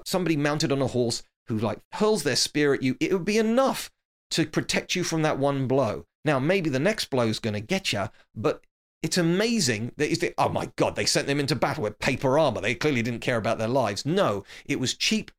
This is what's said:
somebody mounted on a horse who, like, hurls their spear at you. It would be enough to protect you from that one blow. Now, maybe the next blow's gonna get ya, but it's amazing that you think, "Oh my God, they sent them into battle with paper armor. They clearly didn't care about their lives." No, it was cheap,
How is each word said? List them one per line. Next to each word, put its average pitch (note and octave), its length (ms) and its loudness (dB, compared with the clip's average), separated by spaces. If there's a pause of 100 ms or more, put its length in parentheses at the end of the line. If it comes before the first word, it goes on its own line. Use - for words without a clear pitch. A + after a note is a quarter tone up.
somebody E3 320 0
mounted D3 360 0
on C3+ 100 2
a B2 60 0
horse A#2+ 340 0 (240)
who, A2 120 -2
like, A#2 200 -2 (140)
hurls G#3+ 320 2
their B2+ 100 0
spear C#3+ 400 2
at - 80 -2
you. C3 160 0
It - 140 0
would F3+ 120 0
be G#3 140 0
enough A#3 540 2 (380)
to D#3+ 140 0
protect - 520 -2
you F3+ 80 0
from D#3+ 180 -2
that D3+ 160 0
one C3+ 300 0
blow. A#2 380 0 (180)
Now, C#3+ 160 2
maybe E3 280 2
the C3 120 0
next G#3 300 0
blow's A#2 280 2
gonna G#2 220 -4
get F#3+ 320 -2
ya, G#2 160 -2 (260)
but A2+ 300 -2 (360)
it's D#3+ 180 -2
amazing E3+ 800 2
that D3 140 0
you E3 60 0
think, - 220 -2
"Oh C3 100 4
my - 260 -4
God, G#2+ 220 0
they G#2+ 100 -2
sent - 220 0
them C#3 100 0
into C#3+ 160 0
battle C#3+ 300 -2
with - 160 -6
paper C3+ 360 2
armor. B2+ 240 2
They A2+ 140 0
clearly C#3 260 0
didn't A#2 200 -4
care B2+ 160 -2
about A2+ 220 0
their A2 100 -2
lives." A2+ 360 0
No, C#3 400 0 (220)
it C#3 140 -2
was B2+ 140 -2
cheap, - 440 0